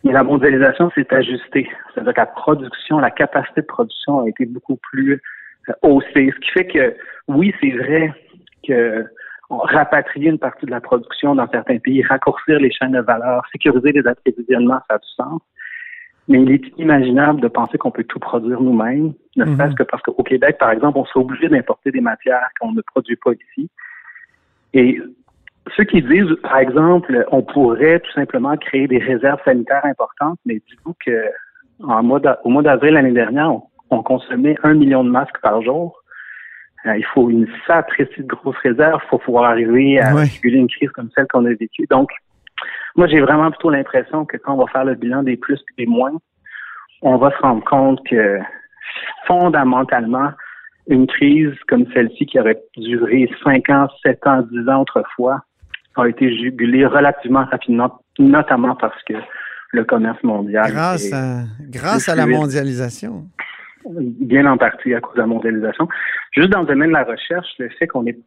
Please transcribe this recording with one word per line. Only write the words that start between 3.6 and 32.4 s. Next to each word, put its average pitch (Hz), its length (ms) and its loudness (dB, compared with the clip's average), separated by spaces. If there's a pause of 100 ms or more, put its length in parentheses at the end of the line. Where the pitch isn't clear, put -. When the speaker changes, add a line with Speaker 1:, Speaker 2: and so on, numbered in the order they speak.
Speaker 1:
de 151 60 -8
production 135 540 -4
a 113 60 0
été 117 200 -4
beaucoup 123 300 -8
plus, 139 440 -2 (480)
euh, 117 40 -4 (100)
haussée. 139 500 4
Ce - 60 -14
qui - 100 -6
fait 180 160 0
que, 135 300 0 (320)
oui, 175 340 2
c'est 139 80 0
vrai 147 420 -2 (560)
que 117 380 0 (460)
on, - 60 -8
rapatrier 147 760 0
une 156 80 -2
partie - 260 -6
de 131 60 -10
la - 100 -6
production 135 540 -2
dans 120 160 0
certains 120 260 -2
pays, 131 240 0
raccourcir 143 580 0
les 135 120 4
chaînes 131 220 -4
de 127 80 0
valeur, 120 500 0
sécuriser 135 400 2
les 139 160 2
approvisionnements, 120 720 0 (100)
ça 107 60 0
a - 20 -2
du - 180 -8
sens. 147 260 -8 (840)
Mais 131 140 6
il 131 100 6
est 135 120 2 (140)
inimaginable 143 640 2
de 120 80 0
penser 117 300 -2
qu'on 123 140 -2
peut 117 120 -6
tout - 160 -10
produire 120 400 -4
nous-mêmes, 127 540 0 (220)
ne - 100 2
Speaker 2:
Mhm. 151 100 0
Speaker 1:
serait-ce 143 200 0
que 127 80 0
parce - 180 -6
qu'au - 220 -4
Québec, 131 360 2
par 117 120 4
exemple, 139 260 2
on 131 80 0
serait - 140 -2
obligé 127 280 -2
d'importer 135 440 0
des 131 100 -2
matières 123 480 -2 (100)
qu'on 117 120 -6
ne 113 100 -4
produit 120 360 -6
pas 123 160 -2
ici. - 360 -10 (1040)
Et 127 260 4 (760)
ceux 220 80 2
qui 185 180 2
disent, 180 400 2
par - 160 -2
exemple, 139 720 2
on 135 120 2
pourrait 143 560 2
tout - 140 -12
simplement 139 420 -2
créer 139 320 -4
des 127 120 2
réserves 131 440 -2
sanitaires 139 420 0
importantes, 147 600 -4
mais 233 100 -4
dites-vous - 400 -14 (100)
que 113 200 -2 (580)
en 117 200 0
mois 127 160 2
d'a-, 135 240 2